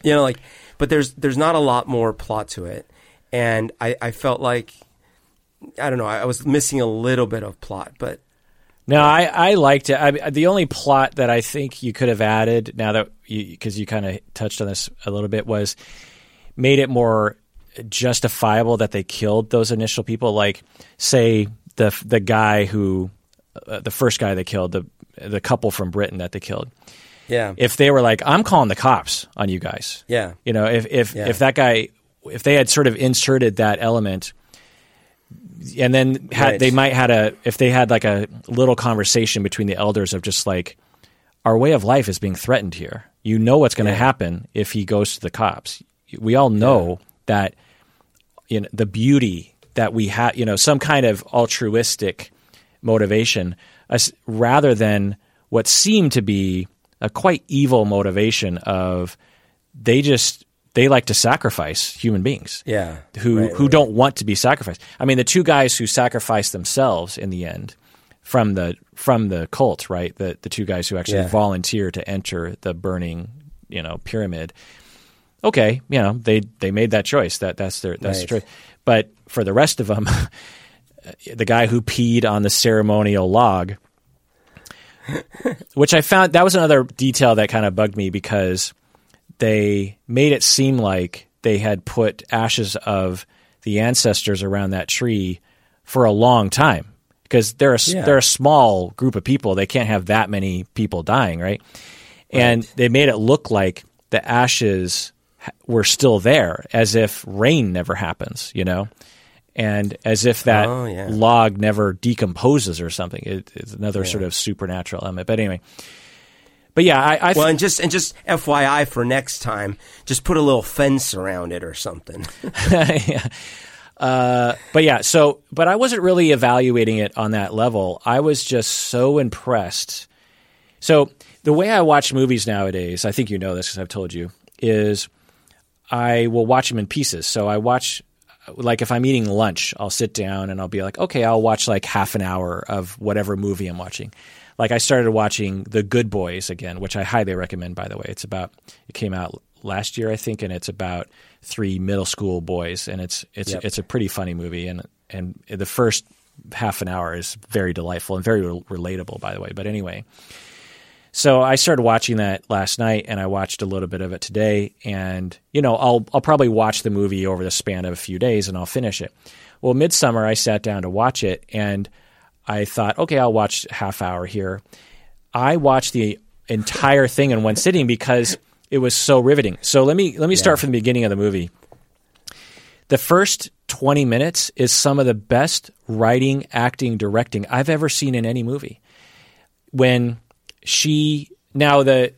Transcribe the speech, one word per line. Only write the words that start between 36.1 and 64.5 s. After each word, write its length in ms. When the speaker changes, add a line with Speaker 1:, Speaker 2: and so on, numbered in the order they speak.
Speaker 2:
had, 200
Speaker 1:
Right. 80
Speaker 2:
they 120
might 220
had 180
a, 220
if 140
they 120
had, 200
like, 160
a 220
little 280
conversation 680
between 240
the 80
elders 380
of 80
just, 260
like, 300
"Our 120
way 160
of 100
life 260
is 100
being 160
threatened 380
here. 320
You 140
know 200
what's 180
gonna 160
Speaker 1:
Yeah. 60
Speaker 2:
happen 560
if 180
he 140
goes 300
to 60
the 80
cops." 540
We 160
all 140
know 500
Speaker 1:
Yeah. 60
Speaker 2:
that, 280
you 140
know, 120
the 140
beauty 640
that 180
we 140
have, 280
you 100
know, 100
some 240
kind 260
of 260
altruistic 1000
motivation, 760
as, 220
rather 480
than 420
what 180
seemed 460
to 80
be 460
a 80
quite 380
evil 380
motivation 720
of 560
they 220
just, 440
they 160
like 160
to 80
sacrifice 800
human 300
beings 420
Speaker 1:
Yeah. 320
Speaker 2:
who, 200
Speaker 1:
Right, 140
Speaker 2:
who 100
Speaker 1:
right. 80
Speaker 2:
don't 200
want 260
to 80
be 100
sacrificed. 460